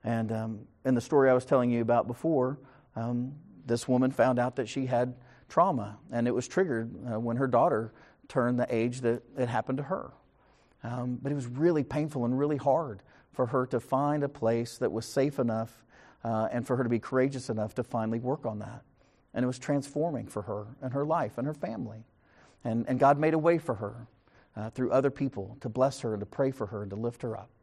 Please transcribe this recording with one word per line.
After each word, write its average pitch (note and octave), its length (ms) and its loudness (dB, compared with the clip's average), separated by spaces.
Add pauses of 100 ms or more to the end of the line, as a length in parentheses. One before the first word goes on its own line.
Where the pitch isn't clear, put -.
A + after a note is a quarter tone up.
And, A2+ 280 0
um, A2 280 -4 (260)
in C3 80 4
the A#2 80 2
story C3+ 260 6
I B2+ 60 8
was B2 100 4
telling B2 260 4
you A#2 120 2
about A#2 240 4
before, C3+ 520 0 (380)
um, A#2+ 380 -4 (320)
this A#2 200 0
woman C3 240 4
found B2 280 4
out B2 180 0
that A#2 140 -2
she C3+ 160 -4
had B2 280 0 (360)
trauma, B2+ 480 2 (120)
and A#2+ 160 0
it B2 40 4
was B2 180 -2
triggered, A#2+ 420 0 (220)
uh, A2 80 -2
when A#2 160 -2
her C3+ 100 0
daughter A#2+ 460 4 (360)
turned B2 300 2
the A#2+ 160 0
age B2 280 0
that A#2 200 2 (140)
it - 120 0
happened B2+ 300 -2
to C#3+ 60 -6
her. - 280 -6 (680)
Um, B2 380 -6
but C#3+ 100 -4
it D3 40 -2
was C3 120 -4
really D3 380 2
painful C#3+ 400 -4
and B2+ 140 0
really D3 180 0
hard C3+ 460 0 (300)
for B2+ 140 2
her B2+ 200 0
to A#2+ 140 -2
find C#3+ 440 0
a C#3+ 60 -4
place A#2 480 -2
that A#2 120 0
was A2+ 140 -4
safe C#3 340 0
enough, A#2 460 -2 (380)
uh, A2 300 0
and A#2+ 140 -4
for B2 100 0
her B2+ 80 0
to A#2 60 0
be A#2 80 2
courageous C3 500 0
enough G#2+ 260 -4
to B2+ 80 -4
finally A2+ 360 -2
work B2+ 260 -4
on G#2+ 140 -4
that. G#2+ 240 -12 (500)
And A#2+ 100 -2
it B2+ 40 2
was B2 120 -4
transforming C#3+ 680 -2
for - 160 -6
her G#2 240 -6 (160)
and C3 100 -6
her C#3 120 -2
life D3+ 340 -2
and B2 80 -2
her D#3 80 -4
family. C3 500 -8 (580)
And, A#2 260 -2
and B2+ 120 0
God C#3+ 180 8
made D#3 160 4
a D#3+ 40 2
way E3+ 200 4
for B2 180 -4
her, A2+ 300 -10 (480)
uh, G#2+ 160 -8
through B2+ 200 -2
other C3+ 200 4
people A#2 520 -6
to C3+ 60 -6
bless C3 320 2
her A2+ 120 -4
and G#2 80 -4
to G#2+ 60 -6
pray C3+ 240 0
for A#2 160 -6
her G#2 160 -8
and G2 80 -8
to G2 60 -8
lift A#2 260 -6
her A2 140 -6
up. G2 120 -14 (140)